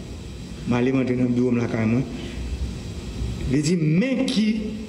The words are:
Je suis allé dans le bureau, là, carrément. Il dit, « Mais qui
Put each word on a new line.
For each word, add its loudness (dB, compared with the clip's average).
Je 2
suis 4
allé 4
dans 4
le 2
bureau, 2
là, 2
carrément. 2
Il 4
dit, « 2
Mais 2
qui 2